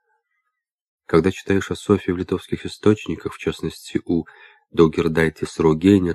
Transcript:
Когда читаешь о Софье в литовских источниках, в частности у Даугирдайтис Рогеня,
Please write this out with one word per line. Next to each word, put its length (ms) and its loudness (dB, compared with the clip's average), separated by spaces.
Когда 240 2
читаешь 400 -4
о 60 -6
Софье 360 0
в 60 -4
литовских 480 -6
источниках, 680 -2
в 60 -18
частности 680 -8
у 220 -2
Даугирдайтис 880 0
Рогеня, 560 4